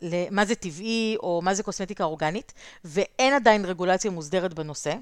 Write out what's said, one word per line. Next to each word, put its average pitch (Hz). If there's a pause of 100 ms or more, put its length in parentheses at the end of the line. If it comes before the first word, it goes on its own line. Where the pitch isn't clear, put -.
למה 180
זה 220
טבעי 220
או 175
מה 190
זה 196
קוסמטיקה 185
אורגנית, 160 (320)
ואין 202
עדיין 214
רגולציה 185
מוסדרת 170
בנושא, 151